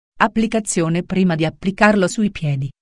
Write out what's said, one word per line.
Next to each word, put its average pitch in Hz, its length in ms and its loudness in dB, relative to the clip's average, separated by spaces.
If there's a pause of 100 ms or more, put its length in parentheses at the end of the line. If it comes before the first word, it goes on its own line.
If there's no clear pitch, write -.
(200)
Applicazione: 214 840 0
prima 185 320 0
di 156 100 0
applicarlo 196 640 2
sui 208 220 -2
piedi, 139 400 -4 (120)